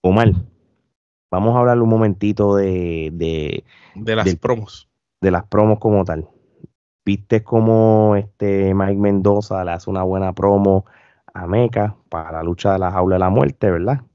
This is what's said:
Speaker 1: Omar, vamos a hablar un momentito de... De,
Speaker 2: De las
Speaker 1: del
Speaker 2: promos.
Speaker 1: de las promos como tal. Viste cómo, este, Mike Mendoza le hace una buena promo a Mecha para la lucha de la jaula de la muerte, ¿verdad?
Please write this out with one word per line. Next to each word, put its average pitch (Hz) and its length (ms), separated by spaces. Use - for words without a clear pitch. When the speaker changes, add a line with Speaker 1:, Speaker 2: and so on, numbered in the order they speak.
Speaker 1:
Omar, 104 300
vamos 107 260
a 123 40
hablar 120 220
un 113 80
momentito 104 640
de... 87 580
De, 80 500
Speaker 2:
De 110 200
las 107 100
Speaker 1:
del 90 120
Speaker 2:
promos. 113 500
Speaker 1:
de 98 100
las 87 140
promos 104 340
como 104 260
tal. 80 220
Viste 110 380
cómo, 110 720
este, 98 580
Mike 98 220
Mendoza 101 680
le 87 60
hace 87 180
una 95 140
buena 95 300
promo 98 520
a 92 140
Mecha 107 480
para 82 220
la 80 120
lucha 87 300
de 95 60
la 92 120
jaula 92 240
de 90 40
la 92 100
muerte, 131 400
¿verdad? 95 320